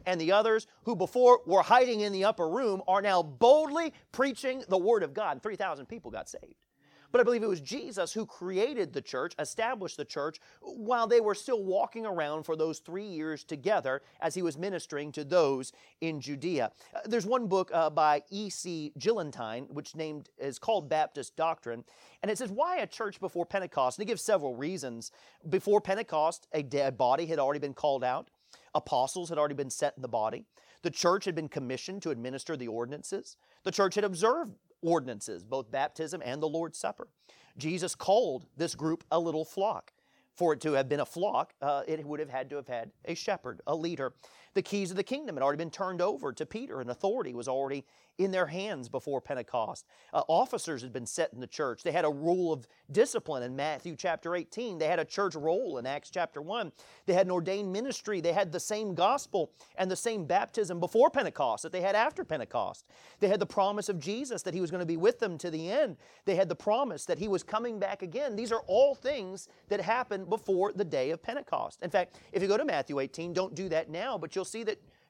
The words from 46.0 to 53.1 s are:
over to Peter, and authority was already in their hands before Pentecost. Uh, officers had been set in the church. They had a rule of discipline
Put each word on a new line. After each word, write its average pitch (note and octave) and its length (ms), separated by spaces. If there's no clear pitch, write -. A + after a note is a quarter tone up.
over D3 320
to D3+ 140
Peter, G#3+ 340
and A#2+ 100
authority G3 440
was A#2+ 120
already C3+ 380
in F#3+ 140
their F#3 140
hands E3 420
before C3+ 320
Pentecost. B2 640
Uh, D3+ 160
officers E3 540
had B2+ 100
been A#2+ 140
set - 260
in A#2 80
the B2+ 60
church. B2+ 360
They E3 100
had E3 120
a D3+ 60
rule E3 420
of C3+ 140
discipline D#3+ 520